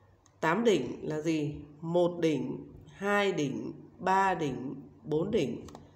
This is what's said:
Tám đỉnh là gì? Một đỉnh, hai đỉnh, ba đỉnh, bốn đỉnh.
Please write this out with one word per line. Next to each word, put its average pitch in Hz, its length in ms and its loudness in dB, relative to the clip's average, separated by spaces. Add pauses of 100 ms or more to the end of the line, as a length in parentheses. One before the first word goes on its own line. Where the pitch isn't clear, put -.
(400)
Tám 170 240 2
đỉnh 156 460 2
là 151 120 -4
gì? 151 340 0 (260)
Một 175 380 2
đỉnh, 143 540 0 (220)
hai 202 360 2
đỉnh, 135 420 -2 (260)
ba 190 340 4
đỉnh, 139 420 -4 (280)
bốn 165 280 -2
đỉnh. 143 360 0 (280)